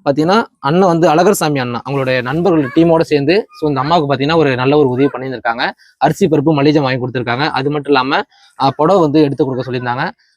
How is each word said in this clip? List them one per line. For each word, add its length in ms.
பாத்தீங்கன்னா, 300
அண்ணன் 300
வந்து 200
அழகர் 260
சாமி 240
அண்ணா 200
அவங்களுடைய 420
நண்பர்கள் 480
டீமோட 320
சேர்ந்து, 320
so 160
இந்த 140
அம்மாவுக்கு 260
பாத்தீங்கன்னா 300
ஒரு 180
நல்ல 220
ஒரு 120
உதவி 180
பண்ணியிருந்திருக்காங்க. 560
அரிசி, 260
பருப்பு, 260
மளிகை 280
வாங்கி 180
கொடுத்திருக்காங்க. 520
அது 180
மட்டும் 220
இல்லாம, 280
ஆ, 100
புடவை 320
வந்து 200
எடுத்து 220
கொடுக்க 200
சொல்லியிருந்தாங்க. 420